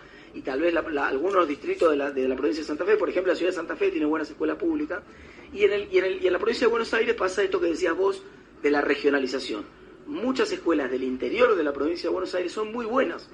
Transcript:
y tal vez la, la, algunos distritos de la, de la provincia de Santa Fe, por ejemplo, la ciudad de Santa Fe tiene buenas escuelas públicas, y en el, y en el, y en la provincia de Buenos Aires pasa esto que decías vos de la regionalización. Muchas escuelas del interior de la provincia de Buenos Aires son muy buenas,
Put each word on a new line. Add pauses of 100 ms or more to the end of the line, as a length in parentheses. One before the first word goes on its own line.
(340)
y
tal
vez
la,
la,
algunos
distritos
de
la,
de
la
provincia
de
Santa
Fe,
por
ejemplo,
la
ciudad
de
Santa
Fe
tiene
buenas
escuelas
públicas, (520)
y
en
el,
y
en
el,
y
en
la
provincia
de
Buenos
Aires
pasa
esto
que
decías
vos (400)
de
la
regionalización. (420)
Muchas
escuelas
del
interior
de
la
provincia
de
Buenos
Aires
son
muy
buenas,